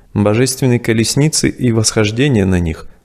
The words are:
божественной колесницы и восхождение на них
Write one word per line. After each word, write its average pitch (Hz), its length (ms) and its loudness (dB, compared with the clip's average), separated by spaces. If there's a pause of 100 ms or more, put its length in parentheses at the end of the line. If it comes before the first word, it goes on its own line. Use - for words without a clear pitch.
(140)
божественной 120 680 0
колесницы 120 680 0
и 123 240 -2
восхождение 110 720 0
на 92 140 2
них 82 280 -6 (180)